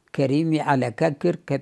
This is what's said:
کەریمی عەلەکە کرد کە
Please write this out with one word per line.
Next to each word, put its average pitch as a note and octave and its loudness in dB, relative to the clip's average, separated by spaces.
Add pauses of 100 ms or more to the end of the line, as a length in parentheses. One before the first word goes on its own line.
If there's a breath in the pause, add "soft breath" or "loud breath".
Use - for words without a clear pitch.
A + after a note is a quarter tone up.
(180)
کەریمی D3+ 2 (100)
عەلەکە C3 2 (120)
کرد F3 -2
کە C#3 -2